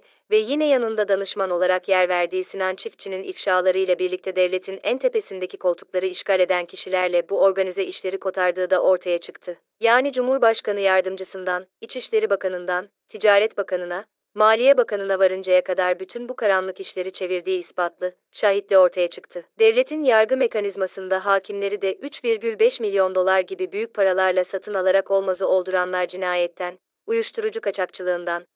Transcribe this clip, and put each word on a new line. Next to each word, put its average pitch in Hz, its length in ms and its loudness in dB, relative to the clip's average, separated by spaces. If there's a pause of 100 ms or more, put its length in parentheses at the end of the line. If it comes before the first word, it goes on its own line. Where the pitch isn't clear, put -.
(320)
ve 214 60 4
yine 277 300 0
yanında 220 400 0
danışman 196 420 -2
olarak 180 400 0
yer 185 200 4
verdiği 180 340 -2
Sinan 185 320 -4
Çiftçi'nin 190 480 -10
ifşalarıyla 185 760 0
birlikte 180 360 -4
devletin 185 480 0
en 240 140 -2
tepesindeki 202 600 -2
koltukları 180 480 -2
işgal 185 340 0
eden 180 260 2
kişilerle 180 640 -2
bu 196 120 0
organize 190 420 2
işleri 185 340 -6
kotardığı 185 520 -2
da 180 120 4
ortaya 175 360 2
çıktı." - 400 -10 (220)
Yani 247 320 4
Cumhurbaşkanı 233 680 2
Yardımcısından, 185 880 0 (140)
İçişleri 226 480 -2
Bakanı'ndan, 185 600 -2 (200)
Ticaret 208 480 2
Bakanı'na, 180 480 -4 (280)
Maliye 226 440 4
Bakanı'na 196 420 -2
varıncaya 185 440 4
kadar 180 360 -2
bütün 233 300 -10
bu 247 60 -8
karanlık 190 440 0
işleri 190 320 -6
çevirdiği 185 480 -4
ispatlı, 180 560 -6 (160)
şahitle 202 460 2
ortaya 180 300 4
çıktı. - 360 -12 (160)
Devletin 254 440 2
yargı 226 340 4
mekanizmasında 190 880 -2
hakimleri 196 560 -2
de 190 140 -2
üç - 280 -12
virgül 214 360 -2
beş 247 200 4
milyon 196 360 0
dolar 185 240 2
gibi 185 320 -6
büyük 214 220 -8
paralarla 185 500 2
satın 196 300 -6
alarak 190 380 0
olmazı 190 360 0
olduranlar 180 600 0
cinayetten, 180 720 -4 (280)
uyuşturucu 220 540 -4
kaçakçılığından, 180 840 -4 (100)